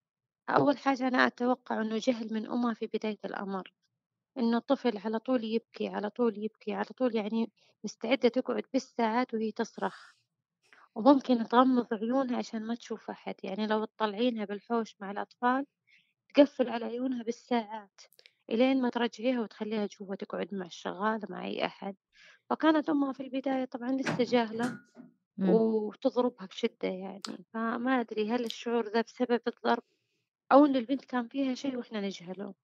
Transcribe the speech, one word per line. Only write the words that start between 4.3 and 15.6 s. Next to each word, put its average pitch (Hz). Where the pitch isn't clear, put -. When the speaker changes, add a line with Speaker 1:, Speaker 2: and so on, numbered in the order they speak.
Speaker 1:
إنه 233
الطفل 240
على 220
طول 254
يبكي، 220
على 202
طول 226
يبكي، 208
على 196
طول، 254
يعني 220
مستعدة 233
تقعد 233
بالساعات 240
وهي 220
تصرخ، -
وممكن 247
تغمض 247
عيونها 240
عشان 220
ما 233
تشوف -
أحد. 190
يعني 202
لو 220
تطلعينها 220
بالحوش 214
مع 196
الأطفال، 247